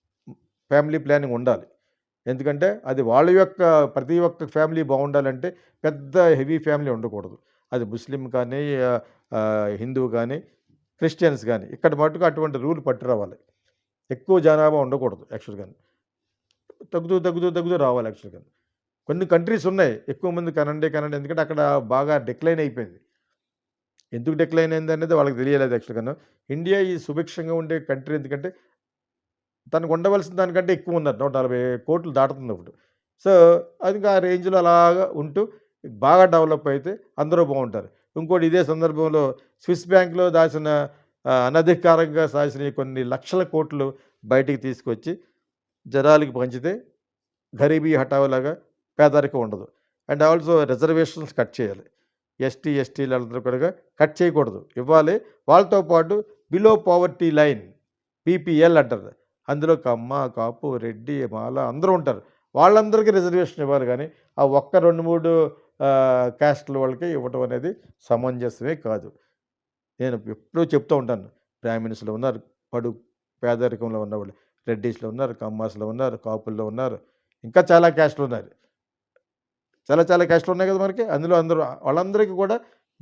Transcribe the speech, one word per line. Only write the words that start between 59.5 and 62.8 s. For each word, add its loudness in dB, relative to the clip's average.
కమ్మ, -4
కాపు, -6
రెడ్డి, -8
మాల -8
అందరూ -2
ఉంటారు, -2
వాళ్ళందరికీ 4